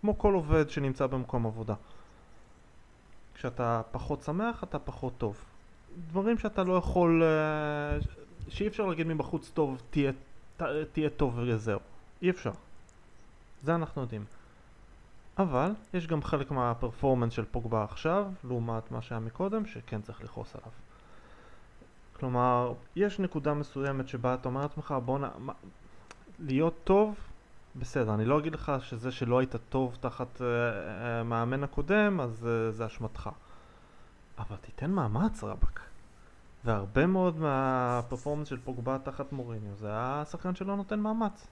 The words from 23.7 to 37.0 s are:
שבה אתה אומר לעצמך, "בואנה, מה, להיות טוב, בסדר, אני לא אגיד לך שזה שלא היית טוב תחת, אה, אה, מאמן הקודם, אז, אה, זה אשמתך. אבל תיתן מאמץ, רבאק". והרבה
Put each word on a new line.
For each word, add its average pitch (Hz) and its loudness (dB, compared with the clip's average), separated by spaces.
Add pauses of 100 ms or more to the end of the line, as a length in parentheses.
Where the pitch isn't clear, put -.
שבה 123 0
אתה 123 -4
אומר 131 -2
לעצמך, 147 -4 (100)
"בואנה, 135 0
מה, 127 -10 (840)
להיות 156 2 (100)
טוב, 208 6 (600)
בסדר, 117 0
אני 107 2
לא 143 4
אגיד 160 -4
לך - -6 (100)
שזה 123 -6
שלא 123 2
היית 131 0 (140)
טוב 131 0
תחת, 123 -6
אה, 123 0 (720)
אה, 117 -2
מאמן 120 0
הקודם, 190 4
אז, 117 -4
אה, 113 2
זה 110 -4
אשמתך. 110 -6 (1120)
אבל 104 -6
תיתן - -6
מאמץ, 156 2
רבאק". - 4 (840)
והרבה 107 4